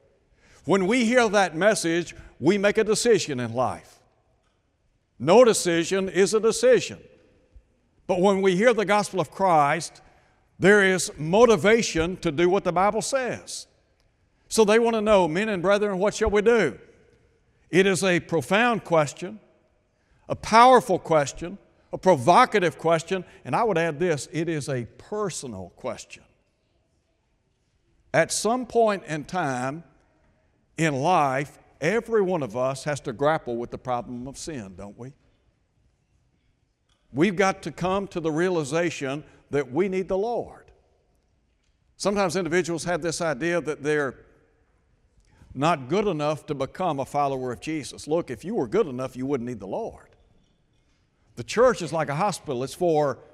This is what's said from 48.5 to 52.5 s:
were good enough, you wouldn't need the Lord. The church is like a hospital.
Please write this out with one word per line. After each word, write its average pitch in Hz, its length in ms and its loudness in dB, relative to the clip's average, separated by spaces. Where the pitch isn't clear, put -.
were 156 120 -2
good 185 200 -2
enough, 127 280 -10
you 127 100 -8
wouldn't 131 220 -4
need 120 120 -10
the 98 80 -14
Lord. 180 420 -10
The 117 80 -12
church 233 380 2
is 151 120 -6
like 156 160 -2
a 139 60 -4
hospital. 147 480 -4